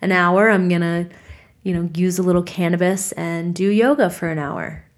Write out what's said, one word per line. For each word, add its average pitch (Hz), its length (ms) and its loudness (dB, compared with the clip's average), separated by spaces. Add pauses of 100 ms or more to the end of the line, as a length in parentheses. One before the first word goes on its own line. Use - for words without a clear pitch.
an - 100 -2
hour, 185 380 4
I'm 185 200 2
gonna, 170 400 0 (540)
you 185 100 -2
know, 170 220 -2
use 180 240 0
a 185 40 0
little 180 200 2
cannabis 180 680 -2
and 170 420 -4
do 190 140 0
yoga 226 400 4
for 175 200 -6
an 160 100 -4
hour. 143 440 -8 (140)